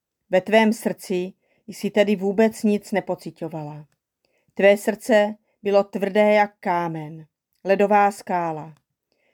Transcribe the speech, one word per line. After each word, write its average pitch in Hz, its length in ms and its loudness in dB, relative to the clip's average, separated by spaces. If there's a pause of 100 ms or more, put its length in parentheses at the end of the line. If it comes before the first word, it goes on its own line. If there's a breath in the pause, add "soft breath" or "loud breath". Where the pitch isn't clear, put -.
(300)
Ve 185 100 2
tvém 214 320 4
srdci 185 600 -6 (340)
jsi - 240 -8
tedy 208 260 2
vůbec 202 460 0
nic 208 300 0
nepociťovala. 160 960 -8 (680)
Tvé 202 220 6
srdce 208 600 0 (260)
bylo 202 220 2
tvrdé 202 500 0
jak 208 160 2 (100)
kámen, 160 680 -6 (380)
ledová 202 460 2
skála. 160 640 -6 (600)